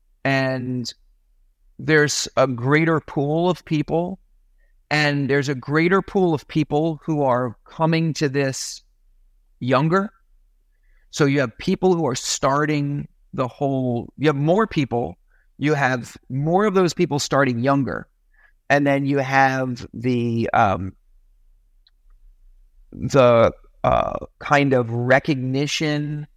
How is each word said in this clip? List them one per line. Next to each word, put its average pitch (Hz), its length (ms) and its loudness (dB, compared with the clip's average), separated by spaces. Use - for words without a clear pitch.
And 131 720 -2
there's 147 580 2
a 135 100 6
greater 143 540 2
pool 156 480 -2
of - 160 -4
people, 165 540 -2
and 143 360 0
there's 139 220 0
a 143 60 -2
greater 165 480 0
pool 180 320 0
of - 120 -6
people 156 560 -2
who 147 200 -2
are 123 420 0
coming 160 480 0
to 147 160 -2
this 135 540 -4
younger. 160 520 2
So - 160 0
you 139 140 2
have 123 180 -4
people 185 380 0
who 165 100 -2
are 127 100 -2
starting 143 920 -2
the 131 140 -4
whole, 127 720 -4
you 139 80 0
have 151 80 2
more 170 320 2
people, 131 500 -4
you 147 160 0
have 127 420 -2
more 165 380 0
of 185 80 0
those 180 180 2
people 175 240 -2
starting 135 400 0
younger. 127 500 -2
And 143 160 2
then 139 220 0
you 139 100 0
have 131 800 0
the, 117 580 0
um, 95 420 2
the, 120 600 4
uh, - 420 0
kind 143 340 2
of 120 160 2
recognition 143 1400 -2